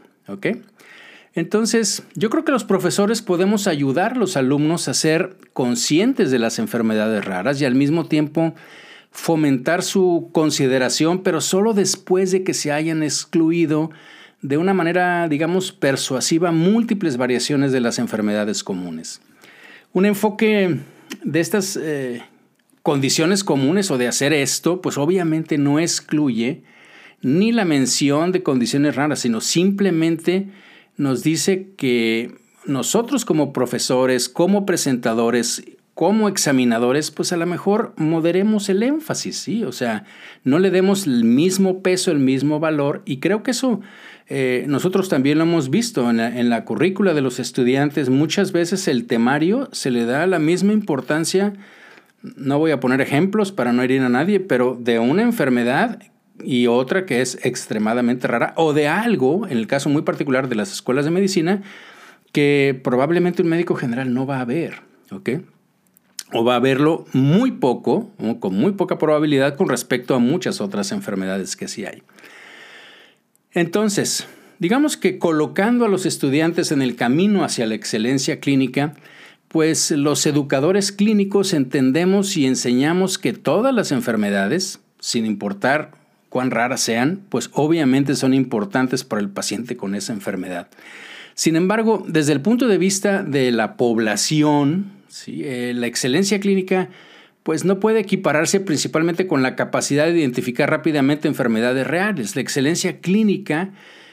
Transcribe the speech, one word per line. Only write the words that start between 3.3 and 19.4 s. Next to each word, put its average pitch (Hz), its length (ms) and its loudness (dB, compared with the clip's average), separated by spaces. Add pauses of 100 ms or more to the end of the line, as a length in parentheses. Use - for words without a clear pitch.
ayudar 156 460 0
a 254 40 -4
los 196 200 0
alumnos 143 500 0
a 131 80 -4
ser - 420 0 (160)
conscientes 151 800 2
de 131 80 2
las 117 180 0
enfermedades 110 680 0
raras 113 360 -2
y 151 40 2
al 127 100 2
mismo 143 320 2
tiempo 156 480 0 (560)
fomentar 160 720 0
su 180 520 0
consideración, 147 880 0
pero 170 160 0
solo 202 340 0
después 185 580 0
de 190 120 0
que 175 100 -2
se 147 200 -4
hayan 160 280 -2
excluido 160 880 0 (500)
de 143 160 -2
una 185 160 2
manera, 175 560 0
digamos, 165 420 0
persuasiva 139 800 0
múltiples 185 640 2
variaciones 127 560 0
de 131 80 2
las 117 180 0
enfermedades 107 640 -2
comunes. 90 600 -10 (720)